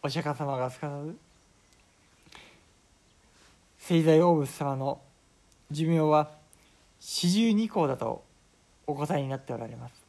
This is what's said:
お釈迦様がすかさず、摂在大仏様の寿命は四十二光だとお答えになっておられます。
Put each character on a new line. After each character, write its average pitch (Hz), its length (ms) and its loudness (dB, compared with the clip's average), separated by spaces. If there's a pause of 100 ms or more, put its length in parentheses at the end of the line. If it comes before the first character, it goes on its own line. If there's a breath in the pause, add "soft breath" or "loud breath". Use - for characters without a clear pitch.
お 147 60 -2
釈 156 200 -2
迦 147 80 -4
様 139 180 -4
が 127 140 -2
す 127 100 -14
か 151 80 -8
さ 143 160 -8
ず、 170 140 -10 (2500 loud breath)
摂 165 240 2
在 160 180 8
大 175 140 6
仏 147 100 0
様 139 300 -6
の 135 260 -6 (680)
寿 156 180 -2
命 165 140 4
は 151 300 4 (680 soft breath)
四 - 300 -2
十 220 220 4
二 214 160 2
光 170 200 0
だ 135 100 -2
と - 260 -8 (600)
お 147 100 -4
答 147 240 -2
え - 20 -2
に 135 60 -4
な 135 80 -4
っ 131 40 -10
て 135 140 -10
お 117 40 -6
ら 117 100 -10
れ 117 80 -14
ま 120 140 -14
す。 - 40 -20 (160)